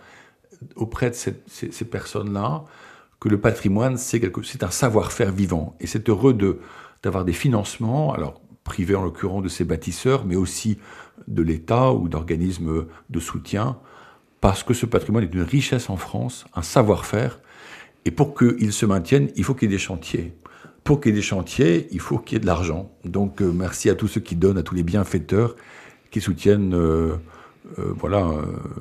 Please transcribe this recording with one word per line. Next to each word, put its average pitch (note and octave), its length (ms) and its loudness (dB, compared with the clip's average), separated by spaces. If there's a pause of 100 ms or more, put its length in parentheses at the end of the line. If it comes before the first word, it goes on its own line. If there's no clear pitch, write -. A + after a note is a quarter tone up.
(760)
auprès A#2+ 340 -2
de A#2+ 60 -4
cette, - 320 -8
ces, - 240 -10
ces - 140 -10
personnes-là G#2 800 -6 (560)
que A2 80 0
le G2+ 100 4
patrimoine, A#2 560 2
c'est A#2+ 240 -2
quelque, G2 240 -2
c'est - 200 -10
un F#2+ 80 -2
savoir-faire G#2+ 600 2
vivant. F2 480 -2
Et - 80 -6
c'est - 220 -2
heureux A#2 240 6
de, G2 260 0 (420)
d'avoir F#2+ 220 -2
des F2+ 80 0
financements, A#2 800 0
alors D2 280 -6 (240)
privés F#2+ 300 0
en F#2+ 80 0
l'occurrence F#2 400 -4
de F#2 40 -4
ces F2 160 -4
bâtisseurs, G2 640 0
mais F2 100 0
aussi G2 440 -2 (500)
de F#2+ 140 0
l'État A2 500 2
ou F2+ 160 0
d'organismes E2 800 -2 (220)
de E2+ 120 -4
soutien, G#2+ 560 -4 (640)
parce G2 220 4
que B2 100 0
ce A#2 120 0
patrimoine A2 380 2
est E2+ 100 -4
une F2+ 100 0
richesse B2+ 460 0
en F#2+ 60 -4
France, A#2 480 -6 (120)
un F2 60 -4
savoir-faire, G#2 760 2 (640)
et - 80 0
pour D3 240 2
qu'il A2+ 380 4
se - 120 -2
maintienne, G#2+ 520 2
il - 80 0
faut C3+ 80 0
qu'il A2+ 160 0
y F#2+ 40 0
ait G2 40 2
des F#2 40 -4
chantiers. E2+ 520 -6 (500)
Pour C#3+ 160 4
qu'il A#2 120 4
y - 20 4
ait - 20 2
des G#2 60 2
chantiers, F#2+ 680 2
il F2+ 80 -6
faut - 180 -2
qu'il - 180 -6
y - 20 0
ait - 20 -2
de - 80 -2
l'argent. E2+ 440 0 (140)
Donc, G2 340 -2
euh, F#2 120 2
merci F2+ 400 -2
à - 20 4
tous G#2 140 -2
ceux - 120 -4
qui - 160 -6
donnent, F#2+ 220 4
à E2 60 0
tous E2 100 -8
les F2+ 80 0
bienfaiteurs G2 720 0 (540)
qui G#2+ 120 -4
soutiennent, G2 520 2
euh, E2 440 2 (600)
euh, F#2 180 -4
voilà, F#2+ 320 0
euh, D2+ 140 -2 (400)